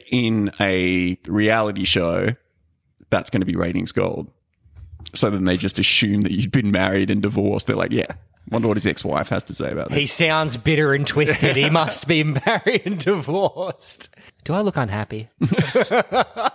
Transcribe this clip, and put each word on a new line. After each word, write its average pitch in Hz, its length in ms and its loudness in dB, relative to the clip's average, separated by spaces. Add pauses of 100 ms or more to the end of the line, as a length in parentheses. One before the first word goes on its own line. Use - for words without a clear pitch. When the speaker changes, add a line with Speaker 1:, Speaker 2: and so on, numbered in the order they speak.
(120)
Speaker 1:
in 113 480 2
a 92 680 2
reality 104 600 2
show, 92 500 0 (720)
that's - 220 -2
gonna 92 140 0
be - 100 -2
ratings 90 360 -2
gold." - 380 -2 (840)
So 110 160 2
then 95 140 0
they 90 120 2
just 95 220 -2
assume 104 420 2
that 101 120 0
you've 104 180 0
been 117 180 2
married 98 400 2
and 104 100 2
divorced. 101 460 0
They're 113 100 0
like, 90 160 -2
"Yeah, 117 140 0 (460)
wonder 113 160 0
what 104 100 2
his 101 80 -2
ex-wife 73 440 -2
has 95 160 -2
to - 100 -12
say - 160 -6
about - 180 -6
this." - 80 -2
Speaker 2:
He 147 80 0
sounds 156 500 0
bitter 147 380 2
and 139 140 0
twisted. 147 480 2
He 143 160 2
must 156 360 0
be 156 160 4
<laughs> 147 220 -2
married 226 400 0
and 185 140 -4
divorced. 180 1080 -4 (360)
Do 147 80 -2
I 185 60 0
look 202 160 -2
unhappy? 107 600 -4
<laughs> - 40 -12 (1160)